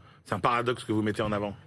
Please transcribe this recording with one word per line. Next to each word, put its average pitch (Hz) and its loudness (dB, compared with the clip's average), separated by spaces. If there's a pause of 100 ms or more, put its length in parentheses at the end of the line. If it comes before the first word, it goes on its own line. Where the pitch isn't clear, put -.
(260)
C'est - -4
un 101 -2
paradoxe 120 2
que 117 -4
vous 107 2
mettez 107 0
en 107 0
avant. 101 -2 (100)